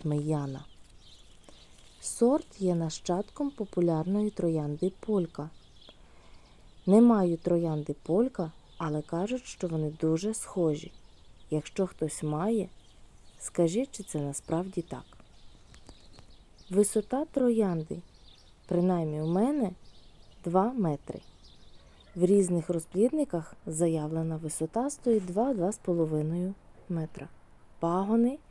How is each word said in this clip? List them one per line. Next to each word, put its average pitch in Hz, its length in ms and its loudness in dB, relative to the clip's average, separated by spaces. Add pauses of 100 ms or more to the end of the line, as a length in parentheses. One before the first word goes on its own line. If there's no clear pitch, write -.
Мейяна. 147 600 -2 (1400)
Сорт - 560 2
є 180 140 2
нащадком 175 760 -4
популярної 185 800 0
троянди 160 680 -2
Полька. 165 500 -2 (1400)
Не 196 140 8
маю 202 360 6
троянди 160 640 0
Полька, 185 500 0 (260)
але 151 240 -2
кажуть, 208 420 -4
що - 240 -8
вони 156 220 -2 (100)
дуже 165 340 0
схожі. 156 580 -2 (580)
Якщо 170 360 -2
хтось - 360 -6
має, 175 460 -2 (720)
скажіть, 175 540 0
чи - 100 -14
це - 180 -6
насправді 160 600 -4
так. 127 220 -10 (1700)
Висота 208 540 2
троянди, 202 720 0 (680)
принаймні 170 560 2
у 156 40 -2
мене, 214 440 2 (720)
два 190 280 2
метри. 175 480 -2 (920)
В 170 100 2
різних 180 460 2
розплідниках 180 840 -2 (120)
заявлена 160 720 -2
висота 160 540 -4
стоїть 220 360 0
два, 226 280 0
два 196 180 0
з - 60 -10
половиною 170 760 -2 (340)
метра. 160 400 -6 (520)
Пагони 214 580 2 (120)